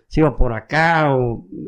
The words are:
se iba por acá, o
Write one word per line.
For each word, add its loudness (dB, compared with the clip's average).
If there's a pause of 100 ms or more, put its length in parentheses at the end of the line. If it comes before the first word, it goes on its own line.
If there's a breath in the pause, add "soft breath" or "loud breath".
se 0
iba 2
por 2
acá, 0
o -2 (220)